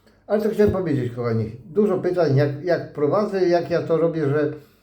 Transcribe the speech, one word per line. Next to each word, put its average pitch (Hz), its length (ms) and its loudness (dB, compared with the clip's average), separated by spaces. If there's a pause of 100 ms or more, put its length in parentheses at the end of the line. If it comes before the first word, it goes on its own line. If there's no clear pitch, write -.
(280)
Ale 214 140 0
co 214 80 0
chciałem 208 220 2
powiedzieć, 143 420 -2
kochani, 113 520 -4
dużo 190 320 2
pytań, 175 380 2
jak, 143 280 0
jak 170 300 -2
prowadzę, 185 540 0
jak 170 220 2
ja 165 120 0
to 160 160 0
robię, 156 320 0
że, 147 240 0 (300)